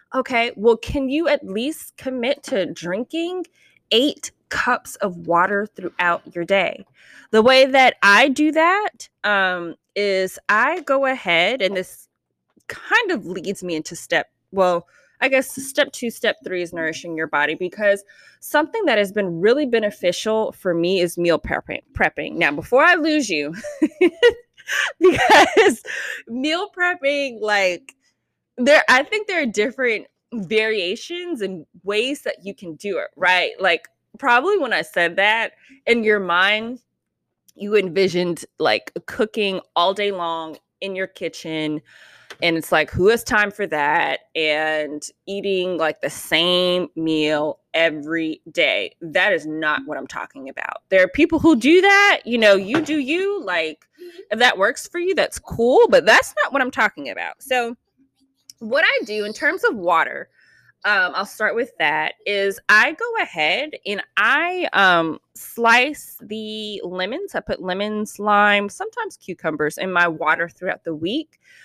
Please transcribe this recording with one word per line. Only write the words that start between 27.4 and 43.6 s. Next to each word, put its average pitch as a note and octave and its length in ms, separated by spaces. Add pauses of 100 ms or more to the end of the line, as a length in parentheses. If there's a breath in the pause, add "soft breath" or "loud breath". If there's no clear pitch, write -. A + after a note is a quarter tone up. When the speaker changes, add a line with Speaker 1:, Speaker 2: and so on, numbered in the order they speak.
Speaker 1:
like, G3 540 (640)
there, C#4 320
I B3+ 140
think G#4+ 240
there F4 160
are C#4 40
different A3 600 (260)
variations A3 1120
and F#3+ 240 (180)
ways A3+ 380
that - 220
you G3 100
can E3+ 220
do G3 220
it, - 180
right? F3+ 440
Like, F3 280 (300)
probably C#4 400
when B3+ 140
I D#3+ 100
said E3+ 340
that, G#3+ 360 (340 soft breath)
in A#3 180
your G#3+ 160
mind, G3+ 600 (720)
you G#3 220
envisioned, F3+ 680 (140)
like, A2 340 (140)
cooking G#3 540 (140)
all F3 200
day G3+ 180
long E3 440 (240)
in G3 140
your F#3 140
kitchen, D#3 720 (600 loud breath)
and E3 140
it's D#3+ 140
like, D#3 200
who F3+ 180
has A#3 160
time G#3 260
for G3+ 160